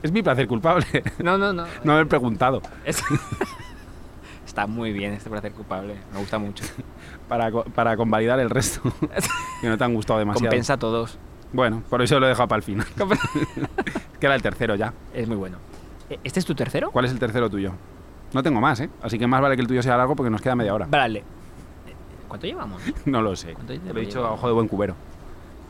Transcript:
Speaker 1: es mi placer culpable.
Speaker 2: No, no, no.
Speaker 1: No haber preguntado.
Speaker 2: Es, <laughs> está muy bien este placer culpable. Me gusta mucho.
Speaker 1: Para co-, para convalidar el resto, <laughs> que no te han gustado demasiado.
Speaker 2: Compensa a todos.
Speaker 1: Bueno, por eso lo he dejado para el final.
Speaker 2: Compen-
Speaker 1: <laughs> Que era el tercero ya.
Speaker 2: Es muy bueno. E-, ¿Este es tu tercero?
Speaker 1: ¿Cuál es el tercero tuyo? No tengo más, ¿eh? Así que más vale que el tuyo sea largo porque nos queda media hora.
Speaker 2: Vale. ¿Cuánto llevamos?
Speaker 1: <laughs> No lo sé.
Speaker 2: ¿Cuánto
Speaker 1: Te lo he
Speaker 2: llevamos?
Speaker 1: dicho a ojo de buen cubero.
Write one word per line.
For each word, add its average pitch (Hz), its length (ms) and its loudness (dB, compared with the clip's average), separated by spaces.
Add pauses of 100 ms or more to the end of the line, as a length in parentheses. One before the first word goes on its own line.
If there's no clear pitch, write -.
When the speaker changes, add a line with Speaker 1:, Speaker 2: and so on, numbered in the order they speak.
Speaker 1:
es 156 100 0
mi 220 120 4
placer 123 240 4
culpable. 143 380 4 (380)
Speaker 2:
No, 175 140 4
no, 202 160 2
no. 170 120 -4 (180)
Speaker 1:
No 151 100 6
haber 156 140 6
preguntado. 123 540 2 (240)
Speaker 2:
Es, - 160 -2 (720)
<laughs> - 720 -16
está 104 220 -2
muy 113 240 -2
bien 101 220 -2
este 101 160 -10
placer 104 240 -6
culpable. 101 420 -8 (160)
Me 98 80 -6
gusta 101 200 -2
mucho. 101 240 -6 (680)
Speaker 1:
Para 117 220 2
co-, 117 120 0
para 117 320 2
convalidar 113 440 4
el 120 100 2
resto, - 320 2 (460)
<laughs> - 340 -6
que 117 80 0
no 113 80 4
te 127 60 2
han 120 100 4
gustado 110 260 2
demasiado. 104 300 2
Speaker 2:
Compensa 123 240 2
a 135 40 2
todos. 117 400 0 (360)
Speaker 1:
Bueno, 113 360 4
por 123 120 4
eso 135 180 6
lo 131 60 8
he 131 40 8
dejado 123 200 4
para 110 80 4
el 104 60 0
final. 107 220 -2 (120)
Speaker 2:
Compen- 190 220 2
Speaker 1:
<laughs> - 1000 -4
Que - 60 0
era 139 100 6
el 123 60 0
tercero 110 340 0
ya. 107 180 0 (200)
Speaker 2:
Es 120 140 -4
muy 110 100 -2
bueno. 92 200 -6 (520)
E-, 143 140 -8
¿Este - 160 -2
es 180 60 0
tu 160 100 0
tercero? 147 360 -2
Speaker 1:
¿Cuál 120 140 4
es 120 60 2
el 123 80 -2
tercero 117 300 2
tuyo? 98 220 -2 (640)
No 131 100 2
tengo 127 160 4
más, 127 200 4
¿eh? 147 100 -4 (140)
Así 113 160 -2
que 120 80 2
más 131 140 4
vale 139 140 4
que 123 60 0
el 120 60 2
tuyo 123 160 2
sea 123 120 4
largo 131 200 4
porque 123 160 0
nos 107 100 0
queda 131 140 2
media 110 180 2
hora. 190 160 0
Speaker 2:
Vale. 120 340 2 (1040)
¿Cuánto - 200 -8
llevamos? 120 340 -8 (120)
Speaker 1:
<laughs> - 120 -8
No 131 160 2
lo 104 140 2
sé. 82 180 -10
Speaker 2:
¿Cuánto - 200 -10
Speaker 1:
Te 147 60 -8
lo 175 40 -12
he 185 40 -10
Speaker 2:
llevamos? 113 200 -4
Speaker 1:
dicho 120 180 -2
a 113 60 0
ojo 113 160 -2
de 117 60 4
buen 113 140 6
cubero. 98 280 0 (760)